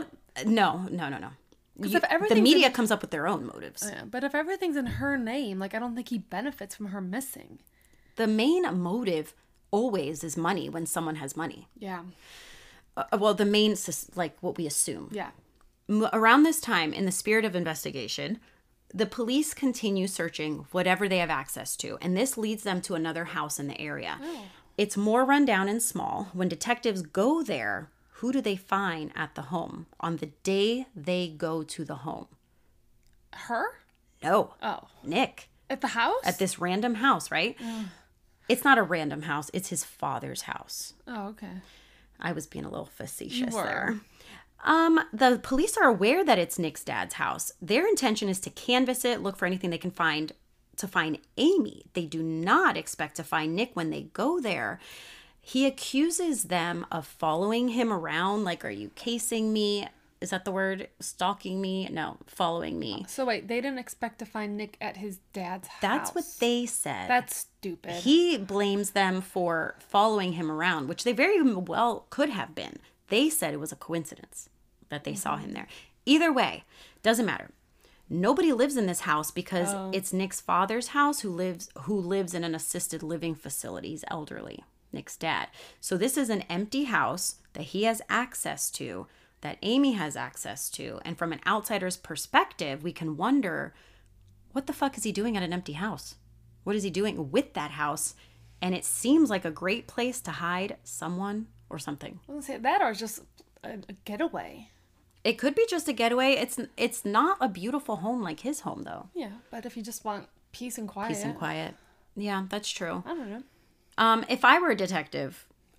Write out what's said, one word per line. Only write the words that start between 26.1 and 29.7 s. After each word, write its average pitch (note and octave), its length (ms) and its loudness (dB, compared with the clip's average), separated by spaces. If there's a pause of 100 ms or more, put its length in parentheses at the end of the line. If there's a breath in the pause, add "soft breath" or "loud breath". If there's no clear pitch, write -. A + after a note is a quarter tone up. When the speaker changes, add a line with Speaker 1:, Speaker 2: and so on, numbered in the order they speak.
Speaker 2:
When F3+ 140 0
detectives A3 520 -2
go A3 420 2
there, A2+ 480 -4 (320)
who A#3 80 -2
do C4+ 100 2
they G#3+ 140 0
find F#3 600 -2
at D#3 180 -6
the D3+ 80 -10
home E3 440 -6 (120)